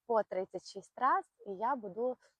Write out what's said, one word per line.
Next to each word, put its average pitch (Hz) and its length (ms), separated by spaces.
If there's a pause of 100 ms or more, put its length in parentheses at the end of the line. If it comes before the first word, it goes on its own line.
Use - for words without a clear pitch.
по 226 180
тридцять 190 440
шість - 300
раз, 311 260 (240)
і 202 40
я 220 240
буду 226 420 (220)